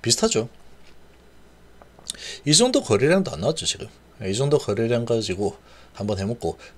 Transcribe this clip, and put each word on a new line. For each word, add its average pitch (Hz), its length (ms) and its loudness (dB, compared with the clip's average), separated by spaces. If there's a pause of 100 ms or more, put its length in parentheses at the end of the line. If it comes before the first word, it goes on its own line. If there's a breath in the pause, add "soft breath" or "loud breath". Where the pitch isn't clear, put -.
비슷하죠. 120 460 0 (2000 loud breath)
이 147 100 4
정도 254 280 4
거래량도 147 480 2
안 78 100 -8
나왔죠, 139 260 -2
지금. - 220 -6 (360)
이 95 100 -2
정도 143 240 2
거래량 113 460 0
가지고 104 520 -2 (360 soft breath)
한번 104 260 -4
해먹고, 98 400 -4 (200 loud breath)